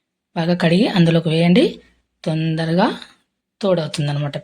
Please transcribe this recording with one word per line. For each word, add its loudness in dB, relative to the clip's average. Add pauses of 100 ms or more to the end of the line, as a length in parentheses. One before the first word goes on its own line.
(380)
బాగా 0
కడిగి 4 (120)
అందులోకి 2
వేయండి, 4 (640)
తొందరగా 0 (720)
తోడవుతుందన్నమాట -4